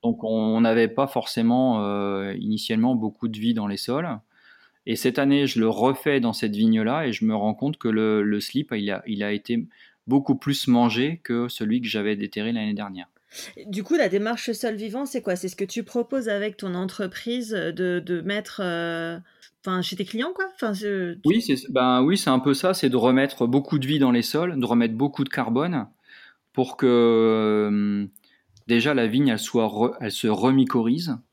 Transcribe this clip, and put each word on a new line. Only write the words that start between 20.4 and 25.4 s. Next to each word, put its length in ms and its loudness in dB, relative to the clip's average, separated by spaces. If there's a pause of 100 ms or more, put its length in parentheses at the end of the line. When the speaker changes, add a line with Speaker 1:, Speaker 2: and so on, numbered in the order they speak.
Speaker 2:
'Fin, 160 -4
je, 400 -4
tu 120 -16
Speaker 1:
Oui, 180 4
c'est, 280 -2
ben 300 4
oui, 160 4
c'est 140 0
un 80 4
peu 160 2
ça, 180 0
c'est 160 2
de 80 2
remettre 480 4
beaucoup 320 0
de 80 0
vie 140 0
dans 120 6
les 120 4
sols, 360 -2
de 60 0
remettre 300 2
beaucoup 280 0
de 60 -4
carbone 580 -2 (640)